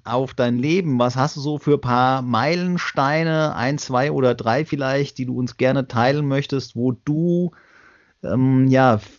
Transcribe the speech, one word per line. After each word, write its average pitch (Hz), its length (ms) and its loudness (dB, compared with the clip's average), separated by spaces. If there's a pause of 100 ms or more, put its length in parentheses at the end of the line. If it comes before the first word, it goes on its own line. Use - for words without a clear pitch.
auf 127 300 -2
dein 120 220 0
Leben, 147 440 0
was 120 160 0
hast 139 200 0
du 147 40 -12
so 147 180 -4
für 143 200 2
paar 127 440 2
Meilensteine, 156 1300 0
ein, 139 220 -2
zwei 135 340 -2
oder 127 240 2
drei 120 280 -2
vielleicht, 139 540 -4
die 131 80 -6
du 123 100 -6
uns 123 200 -6
gerne 131 320 0
teilen 143 400 0
möchtest, 135 480 -4
wo 123 160 0
du, 170 580 -2 (720)
ähm, 131 460 2
ja, 131 320 4 (180)